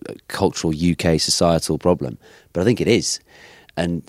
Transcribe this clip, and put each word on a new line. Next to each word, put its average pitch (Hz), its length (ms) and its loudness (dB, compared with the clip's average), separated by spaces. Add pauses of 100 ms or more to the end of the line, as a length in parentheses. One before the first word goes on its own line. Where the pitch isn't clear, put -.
a - 60 -12 (140)
cultural 82 440 -2
U 82 240 0
K 82 220 2
societal 82 600 0
problem, 71 400 0 (360)
but 90 80 -2
I - 20 2
think 113 160 2
it 78 80 -2
is. 117 320 2 (560)
And, 87 320 -2